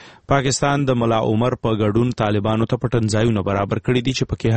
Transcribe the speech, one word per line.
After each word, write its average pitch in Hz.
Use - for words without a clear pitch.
پاکستان 139
د 123
ملا 113
عمر 120
په 117
ګډون 113
طالبانو 110
ته 123
پټنځایونه 110
برابر 101
کړي 123
دي 131
چې -
پکې -